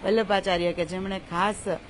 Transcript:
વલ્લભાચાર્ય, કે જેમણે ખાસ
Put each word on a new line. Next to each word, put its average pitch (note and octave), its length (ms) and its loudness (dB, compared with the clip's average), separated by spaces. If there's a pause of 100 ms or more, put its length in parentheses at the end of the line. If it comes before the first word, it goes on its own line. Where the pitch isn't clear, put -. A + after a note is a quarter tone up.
વલ્લભાચાર્ય, F#3+ 680 2
કે E3+ 120 -2
જેમણે F#3 360 -4 (100)
ખાસ G3 260 0 (340)